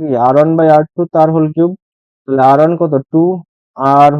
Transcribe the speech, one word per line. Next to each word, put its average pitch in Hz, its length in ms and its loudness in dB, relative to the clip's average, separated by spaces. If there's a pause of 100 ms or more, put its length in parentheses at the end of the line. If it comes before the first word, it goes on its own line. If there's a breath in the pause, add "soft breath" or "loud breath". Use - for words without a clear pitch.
কি? 156 60 -8 (180)
আর 131 120 0
ওয়ান 156 200 2
by 160 180 2
আর 156 80 2 (100)
টু 175 80 -4 (120)
তার 156 200 2
হোল 156 200 0
কিউব। 170 160 0 (540)
তাহলে 135 260 -2
আর 139 100 2
ওয়ান 160 200 0
কত? 160 140 -4 (180)
টু, 160 100 0 (760)
আর 143 220 4